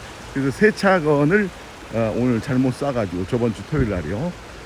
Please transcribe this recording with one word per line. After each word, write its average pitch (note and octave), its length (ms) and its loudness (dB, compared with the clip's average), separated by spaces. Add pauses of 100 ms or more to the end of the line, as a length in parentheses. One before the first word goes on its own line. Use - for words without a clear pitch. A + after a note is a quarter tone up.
(340)
그래서 C3+ 160 0
세차건을, F#3 1000 4 (460)
어, A2 220 0
오늘 A#2 240 2
잘못 B2+ 340 2
싸가지고 G2+ 520 -2
저번 A#2 280 0
주 - 160 -10
토요일 C3+ 200 2
날이요, G2 420 -4 (340)